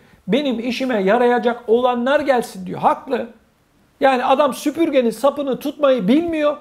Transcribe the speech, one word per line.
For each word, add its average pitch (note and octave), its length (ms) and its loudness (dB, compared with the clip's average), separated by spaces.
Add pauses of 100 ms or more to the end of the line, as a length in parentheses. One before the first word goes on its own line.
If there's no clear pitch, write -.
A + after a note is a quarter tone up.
(280)
benim B3+ 320 0
işime A#3 440 -2
yarayacak A#3+ 640 2
olanlar B3 520 2
gelsin." A#3 460 -2
diyor. E3 140 -8
Haklı. A#3+ 480 -2 (720)
Yani C4 260 2
adam C4+ 280 2
süpürgenin C#4 560 0
sapını C#4 500 -2
tutmayı C4+ 480 0
bilmiyor. D4+ 540 0